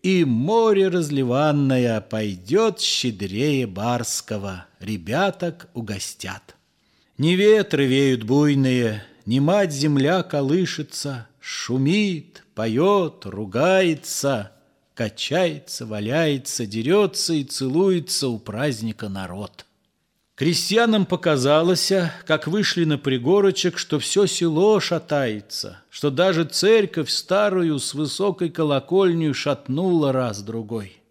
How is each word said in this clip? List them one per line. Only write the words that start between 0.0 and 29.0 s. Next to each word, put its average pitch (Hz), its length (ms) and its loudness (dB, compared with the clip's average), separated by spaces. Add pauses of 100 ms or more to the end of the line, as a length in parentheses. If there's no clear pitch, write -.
И 185 200 2
море 190 640 2
разливанное 139 1120 2
пойдёт 110 800 -2
щедрее 117 880 -2
барского, 101 1000 -6 (120)
ребяток 139 920 -4
угостят. 101 840 -12 (640)
Не 160 180 2
ветры 196 520 4
веют 131 360 2
буйные, 127 800 2 (240)
Немать 156 460 2
земля 147 500 2
колышется, 143 1040 -4 (140)
шумит, 156 1040 -2 (100)
поёт, 156 680 0
ругается, 131 1300 0 (420)
качается, 147 920 -4
валяется, 123 800 -2
дерётся 156 680 0
и 147 100 0
целуется 147 840 0
у 110 100 -6
праздника 113 720 -6
народ. 95 560 -12 (680)
Крестьянам 208 680 2
показалося, 170 1080 2 (120)
как 156 220 0
вышли 180 380 0
на 151 120 0
пригорочек, 175 800 2
что - 220 -4
всё 196 280 0
село 175 520 2
шатается, 117 1080 -4
что - 200 -2
даже 165 360 2
церковь 196 640 2
старую 185 680 0
с - 140 -8
высокой 165 560 -2
колокольню 165 840 0